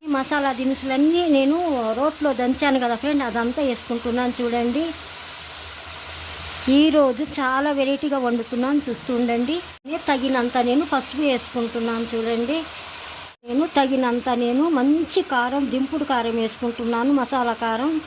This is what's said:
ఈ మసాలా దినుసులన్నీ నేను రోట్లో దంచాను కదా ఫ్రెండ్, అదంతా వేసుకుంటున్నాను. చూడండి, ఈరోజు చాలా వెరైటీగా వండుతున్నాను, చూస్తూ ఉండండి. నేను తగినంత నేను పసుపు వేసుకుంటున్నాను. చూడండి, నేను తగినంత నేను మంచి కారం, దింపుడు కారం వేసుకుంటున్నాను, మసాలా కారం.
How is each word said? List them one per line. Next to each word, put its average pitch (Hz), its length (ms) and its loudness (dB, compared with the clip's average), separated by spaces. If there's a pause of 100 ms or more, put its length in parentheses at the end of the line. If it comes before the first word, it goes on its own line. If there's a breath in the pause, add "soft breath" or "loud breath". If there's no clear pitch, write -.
ఈ 320 120 -8
మసాలా 277 420 0
దినుసులన్నీ 269 640 2 (140)
నేను 269 220 4 (400)
రోట్లో 294 320 0 (100)
దంచాను 262 440 2
కదా 240 180 0
ఫ్రెండ్, 285 260 0
అదంతా 233 420 -2
వేసుకుంటున్నాను. 240 680 -2
చూడండి, 240 440 0 (1900)
ఈరోజు 285 480 6 (160)
చాలా 269 300 2 (100)
వెరైటీగా 277 460 0
వండుతున్నాను, 240 600 0
చూస్తూ 233 320 -6
ఉండండి. 240 360 0 (300)
నేను 311 240 -6
తగినంత 254 480 0 (120)
నేను 277 220 4
పసుపు 269 400 -2
వేసుకుంటున్నాను. 233 800 -2
చూడండి, 233 460 -2 (880)
నేను 247 200 2 (120)
తగినంత 262 500 2 (160)
నేను 247 200 2 (140)
మంచి 302 460 2 (100)
కారం, 254 400 0
దింపుడు 269 380 -2
కారం 233 320 0
వేసుకుంటున్నాను, 233 760 0
మసాలా 247 440 0
కారం. 226 280 0 (160)